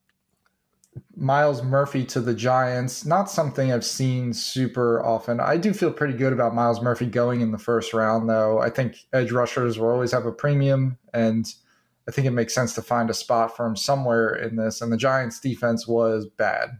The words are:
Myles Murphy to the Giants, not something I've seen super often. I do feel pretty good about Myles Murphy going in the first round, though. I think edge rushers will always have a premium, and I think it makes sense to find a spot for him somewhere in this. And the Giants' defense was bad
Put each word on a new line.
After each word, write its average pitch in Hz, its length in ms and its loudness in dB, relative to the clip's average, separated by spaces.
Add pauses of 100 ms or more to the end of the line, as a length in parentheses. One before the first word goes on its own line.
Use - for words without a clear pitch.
(1160)
Myles 143 480 0
Murphy 135 440 0
to - 140 -2
the 117 140 0
Giants, 127 720 -2
not 185 260 0
something 135 420 0
I've 120 120 0
seen 127 480 -2
super 120 720 0
often. 117 340 0
I 143 200 2
do 190 140 2
feel 180 200 0
pretty 143 220 -2
good 131 180 2
about 117 220 0
Myles 120 260 2
Murphy 123 260 0
going 120 360 0
in 113 100 0
the 107 60 -4
first 117 340 0
round, 113 360 2
though. 110 300 2
I 120 120 2
think 120 260 -2 (160)
edge 127 180 2
rushers 120 480 0
will 113 120 2
always 123 220 0
have 120 140 0
a 113 60 -4
premium, 135 640 2 (140)
and 113 340 2 (640)
I - 20 -10
think 131 160 0
it 127 60 2
makes 117 220 -2
sense 120 200 0
to 113 80 -6
find 117 280 0
a 110 40 -2
spot 113 400 0
for 120 120 -4
him 113 100 -4
somewhere 117 580 0
in 113 220 -6
this. 110 240 -2
And 117 100 -4
the 113 60 0
Giants' 131 420 0
defense 117 480 -2
was 113 400 0
bad 104 540 -4